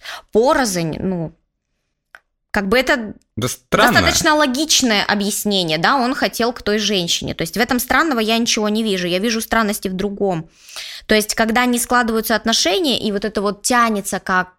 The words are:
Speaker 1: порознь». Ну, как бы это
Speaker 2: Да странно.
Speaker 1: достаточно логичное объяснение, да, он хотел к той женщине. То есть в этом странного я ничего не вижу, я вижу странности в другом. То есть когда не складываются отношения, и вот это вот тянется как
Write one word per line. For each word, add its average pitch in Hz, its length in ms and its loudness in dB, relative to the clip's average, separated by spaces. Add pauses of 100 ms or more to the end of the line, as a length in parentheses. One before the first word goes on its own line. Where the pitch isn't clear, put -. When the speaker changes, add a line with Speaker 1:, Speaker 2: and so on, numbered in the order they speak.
(320)
Speaker 1:
порознь». 214 680 2
Ну, 175 340 -4 (1160)
как 202 160 -2
бы 214 100 2
это 262 360 0 (240)
Speaker 2:
Да 113 100 -4
странно. - 460 2
Speaker 1:
достаточно - 420 2
логичное 262 680 2
объяснение, 196 720 0
да, 196 180 2
он 254 180 0
хотел 233 380 -2
к 240 100 -12
той 208 180 0
женщине. 190 540 -2
То - 100 -6
есть 165 120 -6
в 196 60 0
этом 247 180 0
странного 262 400 0
я 220 180 0
ничего 226 300 0
не 214 160 0
вижу, 185 240 -2
я 175 120 0
вижу 226 200 0
странности 220 480 -2
в 190 60 -6
другом. 196 560 -4 (560)
То 220 100 4
есть 214 180 0
когда 233 320 2
не 240 140 0
складываются 233 560 0
отношения, 269 640 0
и 214 140 -2
вот 202 100 -2
это 214 180 -4
вот 202 220 -2
тянется 220 560 0
как 185 400 0